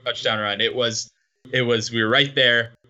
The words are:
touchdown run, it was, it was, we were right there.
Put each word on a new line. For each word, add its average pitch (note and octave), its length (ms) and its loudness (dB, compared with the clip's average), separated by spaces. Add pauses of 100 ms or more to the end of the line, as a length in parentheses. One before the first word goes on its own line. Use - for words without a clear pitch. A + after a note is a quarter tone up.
touchdown A#2 360 -2
run, G2+ 200 -2
it A2+ 160 0
was, A#2 340 -2 (420)
it C3 100 0
was, A#2 300 0
we A#2 120 0
were G#2+ 60 0
right C#3 260 2
there. A#2+ 380 2 (160)